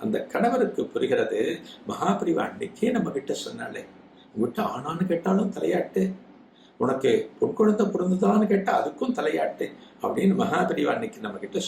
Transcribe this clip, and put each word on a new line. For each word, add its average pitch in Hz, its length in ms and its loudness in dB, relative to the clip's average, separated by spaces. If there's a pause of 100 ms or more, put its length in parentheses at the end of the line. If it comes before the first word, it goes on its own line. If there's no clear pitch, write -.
அந்த - 180 -2
கணவருக்கு 233 640 0
புரிகிறது. 123 720 0 (280)
மகாபிரிவா - 560 0
அன்னைக்கே - 480 -2
நம்ம 208 180 0
கிட்ட 139 240 -4
சொன்னாலே, - 520 -10 (480)
"உங்ககிட்ட - 380 -2
ஆணான்னு 160 340 -4
கேட்டாலும் 190 480 2
தலையாட்டு, 185 580 0 (640)
உனக்கு 123 600 2
பொன் - 140 0
குழந்தை 214 320 4
பிறந்ததான்னு 190 640 2
கேட்டா - 400 2
அதுக்கும் - 280 -4
தலையாட்டு" - 560 -2 (300)
அப்படின்னு 110 340 2
மகாபிரிவா 147 580 0
அன்னைக்கு 117 260 -6
நம்ம 101 180 -8
கிட்ட - 300 -6